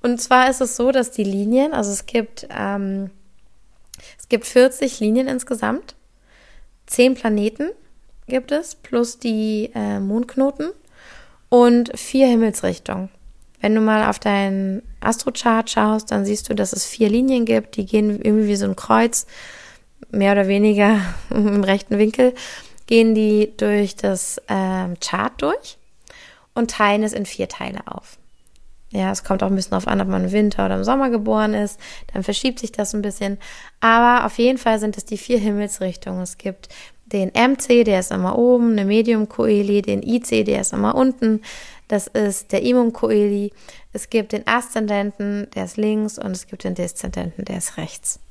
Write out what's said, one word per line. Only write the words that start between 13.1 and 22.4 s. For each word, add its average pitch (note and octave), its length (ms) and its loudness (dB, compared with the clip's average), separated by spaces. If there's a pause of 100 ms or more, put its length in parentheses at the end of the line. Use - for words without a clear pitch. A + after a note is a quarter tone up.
Wenn G#3+ 120 2
du A3 80 4
mal G#3+ 280 4
auf - 100 -2
deinen G3 640 -2 (160)
Astrochart A3+ 680 0
schaust, G#3+ 420 0
dann G3+ 140 0
siehst G#3 240 -4
du, G#3 60 -2
dass G3+ 180 -2
es - 120 -4
vier G#3+ 240 0
Linien B3 360 2
gibt, A3 320 -2
die G3+ 80 -4
gehen G#3+ 360 0
irgendwie G#3+ 260 2
wie G3+ 80 2
so G3+ 100 -2
ein G3 100 -2
Kreuz, A3+ 500 0 (840)
mehr G3+ 220 2
oder G3+ 140 2
weniger G3+ 520 4 (160)
<laughs> - 160 -12
im G#3 320 2
rechten G3 340 0
Winkel, A#3 360 4 (540)